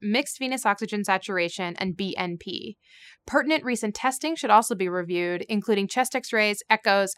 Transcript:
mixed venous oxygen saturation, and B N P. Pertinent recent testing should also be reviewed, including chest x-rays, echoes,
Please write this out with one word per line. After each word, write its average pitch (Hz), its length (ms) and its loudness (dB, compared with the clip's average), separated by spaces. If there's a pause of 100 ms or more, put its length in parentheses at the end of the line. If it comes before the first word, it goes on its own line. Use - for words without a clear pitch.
mixed 226 380 0
venous 262 260 -4
oxygen 208 400 0
saturation, 185 720 -2
and 185 180 -4
B 196 220 -4
N 175 220 -4
P. - 380 -12 (500)
Pertinent 294 360 2
recent 233 300 -2
testing 302 420 -2
should 269 140 -4
also 226 240 6
be 185 160 0
reviewed, 175 580 -2
including 202 400 0
chest 254 280 0
x-rays, 214 520 0
echoes, 202 500 4